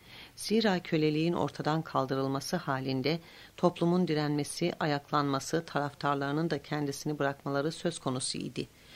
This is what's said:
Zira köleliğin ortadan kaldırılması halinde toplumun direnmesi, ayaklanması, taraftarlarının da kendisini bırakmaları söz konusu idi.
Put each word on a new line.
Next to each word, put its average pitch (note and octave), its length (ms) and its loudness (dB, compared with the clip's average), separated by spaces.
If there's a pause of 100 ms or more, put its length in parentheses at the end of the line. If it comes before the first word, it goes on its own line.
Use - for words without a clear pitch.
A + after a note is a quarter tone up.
(360)
Zira G#3 460 2
köleliğin D#3 500 2
ortadan D3+ 500 0
kaldırılması C3+ 760 0
halinde C3+ 600 0 (380)
toplumun F3 520 4
direnmesi, D3 720 0
ayaklanması, D3 840 0
taraftarlarının C#3+ 840 0
da C#3+ 120 -2
kendisini D3 560 -4
bırakmaları C#3 540 -2
söz - 260 -4
konusu B2+ 400 -2
idi. - 300 -6 (280)